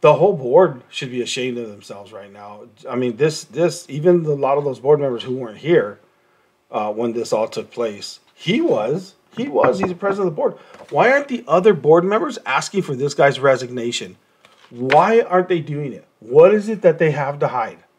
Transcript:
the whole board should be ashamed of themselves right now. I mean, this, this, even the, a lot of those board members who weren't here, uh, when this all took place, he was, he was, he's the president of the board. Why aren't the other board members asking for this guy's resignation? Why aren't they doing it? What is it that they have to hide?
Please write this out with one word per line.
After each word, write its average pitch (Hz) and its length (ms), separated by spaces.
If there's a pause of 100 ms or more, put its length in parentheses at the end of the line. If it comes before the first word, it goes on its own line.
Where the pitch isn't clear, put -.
the 151 140
whole 180 200
board 139 540
should - 220
be 123 100
ashamed 123 380
of 117 100
themselves 101 420
right 101 220
now. 104 300 (260)
I 123 80
mean, 123 200
this, 156 280
this, 160 460
even 170 320
the, 151 80
a - 20
lot 139 240
of 143 80
those 127 160
board 143 200
members 123 220
who 127 140
weren't 113 220
here, 117 420 (720)
uh, 107 200
when 113 220
this 113 220
all 110 140
took 107 220
place, 104 500 (140)
he 233 280
was, 156 520 (220)
he 233 100
was, 202 320
he's 190 120
the 180 40
president 196 340
of 156 60
the - 20
board. 247 180 (340)
Why 185 240
aren't 285 160
the 247 180
other 185 280
board 156 300
members 220 420
asking 151 360
for 139 140
this 139 160
guy's 139 260
resignation? 120 760 (540)
Why 151 500
aren't 180 280
they 180 120
doing 143 320
it? 92 140 (140)
What 151 340
is 214 140
it 220 140
that 160 160
they 160 120
have 143 300
to 147 80
hide? 113 300 (200)